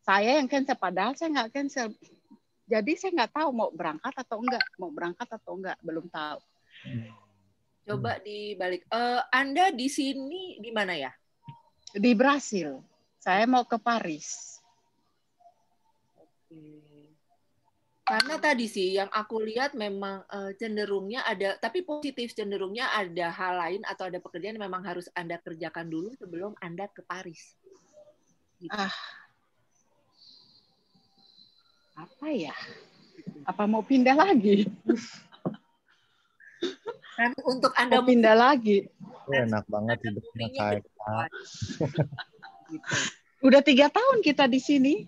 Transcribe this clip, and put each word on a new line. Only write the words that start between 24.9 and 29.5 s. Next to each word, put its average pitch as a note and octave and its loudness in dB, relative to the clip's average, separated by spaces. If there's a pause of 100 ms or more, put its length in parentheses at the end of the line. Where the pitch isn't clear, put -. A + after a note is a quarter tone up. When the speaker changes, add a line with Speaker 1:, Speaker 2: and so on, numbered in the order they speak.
Speaker 3:
Anda E3+ -8
kerjakan E3+ -12
dulu E3 -8
sebelum F#3 -12
Anda F3+ -10
ke - -20
Paris. F3+ -14 (1040)
Gitu. F3 -12
Speaker 1:
Ah. G3 -4 (3000)